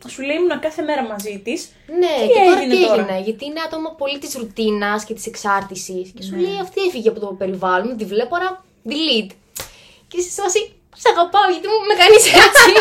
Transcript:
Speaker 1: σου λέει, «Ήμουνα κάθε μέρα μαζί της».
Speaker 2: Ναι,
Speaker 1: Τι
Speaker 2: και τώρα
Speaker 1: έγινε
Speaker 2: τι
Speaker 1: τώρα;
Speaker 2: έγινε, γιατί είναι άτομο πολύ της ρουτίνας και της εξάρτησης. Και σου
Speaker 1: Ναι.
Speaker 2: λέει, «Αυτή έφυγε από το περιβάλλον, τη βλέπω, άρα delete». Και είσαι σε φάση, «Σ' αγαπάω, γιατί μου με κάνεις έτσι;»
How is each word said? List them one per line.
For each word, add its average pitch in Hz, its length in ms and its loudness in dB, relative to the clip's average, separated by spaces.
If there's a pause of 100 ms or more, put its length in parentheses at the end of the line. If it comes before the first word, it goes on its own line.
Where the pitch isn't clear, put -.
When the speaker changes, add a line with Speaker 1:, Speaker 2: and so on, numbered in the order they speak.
Speaker 1:
σου - 140 -16
λέει, 285 140 -4
«Ήμουνα 349 220 -2
κάθε 311 240 -6
μέρα 302 200 -4
μαζί 208 420 -10
της». 285 240 -8 (180)
Speaker 2:
Ναι, 339 280 0 (120)
Speaker 1:
Τι 508 60 4
Speaker 2:
και 453 120 4
τώρα 370 160 6
Speaker 1:
έγινε 254 140 -2
Speaker 2:
τι 370 120 4
Speaker 1:
τώρα; - 160 2
Speaker 2:
έγινε, 190 220 -6
γιατί 220 200 -8
είναι 302 220 -10
άτομο 320 320 -10
πολύ 277 200 -6
της 294 160 -14
ρουτίνας 214 680 -4
και 220 100 -12
της - 120 -14
εξάρτησης. 190 920 -6
Και 190 60 -20
σου 190 120 -12
Speaker 1:
Ναι. 349 60 -4
Speaker 2:
λέει, 392 200 -4
«Αυτή 370 280 -8
έφυγε 226 200 -4
από 214 120 -2
το 208 60 -8
περιβάλλον, 190 720 -4
τη 214 80 -8
βλέπω, 214 320 -4
άρα 370 280 -6 (240)
delete». 254 440 -4 (760)
Και - 120 -18
είσαι 349 100 -8
σε - 120 -10
φάση, 403 180 -2 (360)
«Σ' - 160 -2
αγαπάω, 349 400 2
γιατί 349 200 -8
μου 440 80 0 (100)
με 415 120 2
κάνεις 427 240 8
έτσι;» 453 420 8 (120)